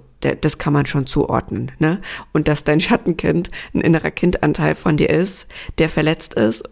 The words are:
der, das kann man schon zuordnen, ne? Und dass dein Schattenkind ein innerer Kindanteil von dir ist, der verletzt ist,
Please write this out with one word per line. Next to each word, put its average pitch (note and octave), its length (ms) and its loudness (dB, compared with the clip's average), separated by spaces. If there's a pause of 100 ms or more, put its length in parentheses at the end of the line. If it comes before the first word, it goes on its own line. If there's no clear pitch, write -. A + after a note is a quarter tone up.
(240)
der, C#3 120 0
das - 220 -2
kann D3 160 0
man C#3+ 120 4
schon C3+ 200 -2
zuordnen, - 760 -2
ne? D#3+ 220 2 (320)
Und D3+ 140 0
dass D3 160 0
dein D3+ 160 2
Schattenkind E3+ 720 0 (220)
ein - 80 0
innerer E3 300 2
Kindanteil D#3 640 0
von D3+ 220 0
dir D3+ 120 2
ist, F3 380 -2 (300)
der E3 120 2
verletzt D#3 440 -2
ist, - 380 0